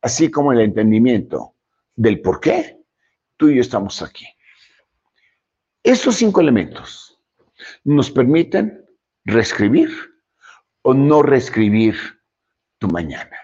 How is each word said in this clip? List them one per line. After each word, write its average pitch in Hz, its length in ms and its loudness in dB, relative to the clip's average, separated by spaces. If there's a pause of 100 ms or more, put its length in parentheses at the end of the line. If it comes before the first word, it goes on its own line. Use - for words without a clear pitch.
así 156 300 -2
como 143 200 0
en 120 60 2
el 110 80 2
entendimiento 110 880 0 (420)
del 110 260 0
por - 180 -4
qué - 400 -4 (580)
tú 151 120 2
y 139 80 2
yo 123 40 2
estamos 101 400 -6
aquí. - 240 -18 (1600)
Esos 247 320 2
cinco 196 260 2
elementos - 800 -2 (640)
nos 143 260 2
permiten 160 760 0 (420)
reescribir 110 680 0 (920)
o 131 140 2
no 147 260 4
reescribir 113 760 2 (840)
tu - 80 -4
mañana. 85 560 -8